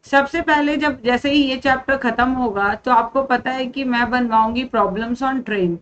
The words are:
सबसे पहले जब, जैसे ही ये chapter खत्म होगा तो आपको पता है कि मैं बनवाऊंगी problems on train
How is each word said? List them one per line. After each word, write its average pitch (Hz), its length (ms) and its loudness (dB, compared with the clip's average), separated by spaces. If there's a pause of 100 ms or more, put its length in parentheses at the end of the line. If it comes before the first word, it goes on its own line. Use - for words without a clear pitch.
सबसे 277 360 2
पहले 302 340 2
जब, 285 260 -2
जैसे 247 280 0
ही 285 120 4
ये 262 160 0
chapter 262 420 0
खत्म 247 320 0
होगा 208 440 0
तो 254 140 -6
आपको 240 340 2
पता 254 260 -2
है 262 180 -4
कि 269 180 -6
मैं 240 240 0
बनवाऊंगी 233 580 2
problems 226 540 -2
on 269 220 -2
train 180 380 0